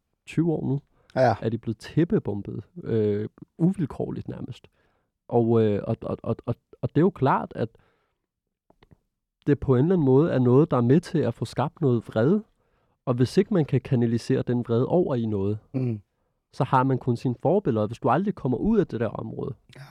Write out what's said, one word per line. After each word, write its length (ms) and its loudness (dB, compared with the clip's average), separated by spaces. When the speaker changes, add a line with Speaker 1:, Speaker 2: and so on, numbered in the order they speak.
Speaker 1:
tyve 260 0
år 140 -4
nu, 140 -2
Speaker 2:
Ja. 240 4
Speaker 1:
er 80 -2
de 100 -4
blevet 200 -8
tæppebombet, 880 -4
øh, 440 0
uvilkårligt 680 -2
nærmest. 400 -12
Og, 340 4
øh, 240 2
og, 160 -2
og, 200 -6
og, 140 -2
og, 80 -4
og 60 -4
det 120 -4
er 40 4
jo 60 4
klart, 460 -2
at 120 -4
det 140 2
på 140 2
en 100 4
eller 100 2
anden 100 2
måde 280 4
er 60 0
noget, 320 4
der 60 0
er 40 2
med 200 4
til 180 -4
at 160 0
få 100 -6
skabt 360 -6
noget 280 0
vrede. 360 2
Og 100 0
hvis 220 2
ikke 180 2
man 100 4
kan 160 0
kanalisere 680 0
den 120 0
vrede 180 2
over 280 0
i 120 -2
noget, 320 -2
Speaker 2:
Mm. 280 -4
Speaker 1:
så 120 -2
har 180 4
man 160 2
kun 180 -2
sine 260 -2
forbilleder. 440 0
Hvis 120 -8
du 100 -2
aldrig 260 0
kommer 240 -4
ud 200 0
af 80 2
det 140 -8
der 80 -2
område, 460 -8
Speaker 2:
Ja. 40 -20